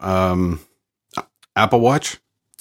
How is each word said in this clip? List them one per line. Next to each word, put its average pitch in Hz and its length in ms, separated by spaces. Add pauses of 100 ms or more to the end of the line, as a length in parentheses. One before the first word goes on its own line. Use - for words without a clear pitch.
Um, 90 600 (960)
Apple 110 260
Watch? 135 360 (440)